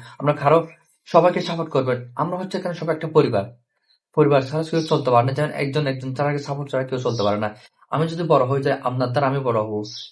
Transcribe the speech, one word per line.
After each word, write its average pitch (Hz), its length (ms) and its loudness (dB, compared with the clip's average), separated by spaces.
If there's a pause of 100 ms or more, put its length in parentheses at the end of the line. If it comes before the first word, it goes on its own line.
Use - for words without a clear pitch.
(180)
আপনারা 143 240 0
কারো, 147 160 6 (480)
সবাইকে 175 340 4
সাপোর্ট 165 300 -4
করবেন। 127 280 0 (180)
আমরা 170 220 -2
হচ্ছে 190 200 -6
এখানে 180 160 -6
সবাই 160 200 -4
একটা 156 140 -6
পরিবার, 123 360 2 (680)
পরিবার 143 280 4
ছাড়া 151 220 -4
কেউ 160 180 0
চলতে 147 280 0
পারে 120 160 6
না। 135 60 0
যেমন 147 180 -2
একজন 143 360 -2
একজন 131 280 -4
ছাড়া 143 240 0
সাপোর্ট 139 320 -8
ছাড়া 131 140 -2
কেউ 131 140 -4
চলতে 123 240 -2
পারে 104 160 2
না। 107 100 -2 (420)
আমি 143 180 0
যদি 165 140 -6
বড় 151 220 4
হয়ে 135 180 0
যাই, 135 200 0
আপনার 127 300 -2
দ্বারা 123 140 2
আমি 139 140 0
বড় 120 200 0
হবো, 107 220 -2 (300)